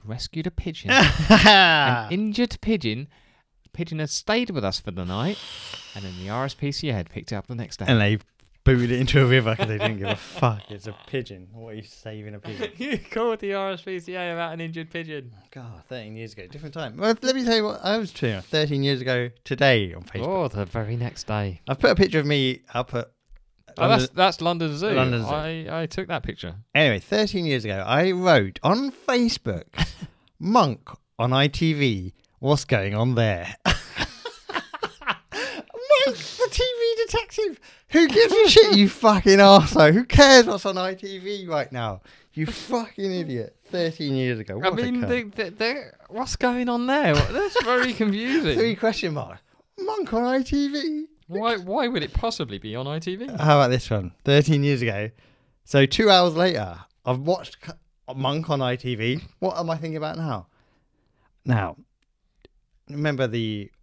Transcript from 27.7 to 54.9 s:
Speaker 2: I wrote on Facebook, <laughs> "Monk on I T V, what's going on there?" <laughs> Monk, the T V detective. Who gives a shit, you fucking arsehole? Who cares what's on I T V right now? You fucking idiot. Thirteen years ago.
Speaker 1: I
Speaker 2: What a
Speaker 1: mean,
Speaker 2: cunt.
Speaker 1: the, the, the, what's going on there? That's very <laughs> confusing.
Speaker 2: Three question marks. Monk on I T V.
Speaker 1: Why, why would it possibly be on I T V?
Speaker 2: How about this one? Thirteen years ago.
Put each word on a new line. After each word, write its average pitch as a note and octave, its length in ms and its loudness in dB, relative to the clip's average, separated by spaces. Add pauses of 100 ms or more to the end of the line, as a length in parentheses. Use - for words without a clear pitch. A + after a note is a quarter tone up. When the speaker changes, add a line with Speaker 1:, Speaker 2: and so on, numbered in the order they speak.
Speaker 2:
I D#3 240 2
wrote E3 520 2
on B3+ 300 0
Facebook, A#3 760 -4 (460)
<laughs> - 260 -20
"Monk F3+ 520 0 (280)
on B2+ 140 0
I C#3 160 2
T D#3+ 240 -2
V, A2+ 400 -2 (280)
what's C#3+ 260 0
going G2+ 280 0
on A#2+ 200 0
there?" G#2 460 0
<laughs> - 40 -10 (1700)
Monk, B4+ 840 0
the - 340 -6
T - 120 0
V A#4 320 0 (120)
detective. G#4+ 540 -6 (300)
Who D#4+ 180 6
gives A4+ 240 4
a A4 160 6
shit, G#4+ 280 8
you G3+ 120 8
fucking G3 500 4
arsehole? F#3 540 10
Who A#3 120 4
cares C4 420 10
what's G3+ 200 -4
on F#3+ 120 -4
I F#3 160 -4
T F#3+ 240 -14
V G3 280 -10
right D3 260 -4
now? A2 300 -6 (300)
You D#3 140 -6
fucking G3+ 640 -6
idiot. D#3 520 -8
Thirteen D#3+ 500 -4
years B2+ 240 0
ago. G2+ 240 -10
Speaker 1:
I F#3 80 2
Speaker 2:
What G3+ 80 -4
a A#3+ 120 0
Speaker 1:
mean, B3 120 -4
Speaker 2:
cunt. A3+ 320 -4
Speaker 1:
the, A3 100 -6
the, E3+ 60 -10
the, A#3 420 -6 (160)
what's B3+ 280 -8
going B3 320 0
on A#3+ 180 -2
there? C4 280 2
That's F#4 500 0
very B3 280 0
<laughs> - 20 -6
confusing. A3 640 -2
Speaker 2:
Three A3+ 180 0
question F#3 380 -2
marks. - 260 -10 (380)
Monk G4 340 -6
on A#3 120 0
I C4 180 0
T C#4+ 260 -2
V. D4+ 380 -6 (200)
Speaker 1:
Why, A3 320 -4
why A3 300 -4
would A#3+ 140 -4
it F3 120 -8
possibly D3+ 440 -4
be G#2+ 160 -12
on B2+ 120 -8
I D3+ 120 -8
T F3+ 180 -8
V? A#3+ 100 -10
Speaker 2:
How D3+ 340 4
about C3 100 4
this B2+ 200 -2
one? F#2+ 220 -4 (120)
Thirteen C#3+ 400 4
years C#3 180 0
ago. G#2+ 280 -4 (540)